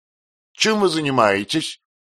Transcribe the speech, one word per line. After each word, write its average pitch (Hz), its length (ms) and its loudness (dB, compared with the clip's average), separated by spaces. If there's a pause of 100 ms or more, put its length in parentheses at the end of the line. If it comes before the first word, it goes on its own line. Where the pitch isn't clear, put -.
(540)
"Чем 214 260 0
вы 190 100 2
занимаетесь?" 131 880 0 (260)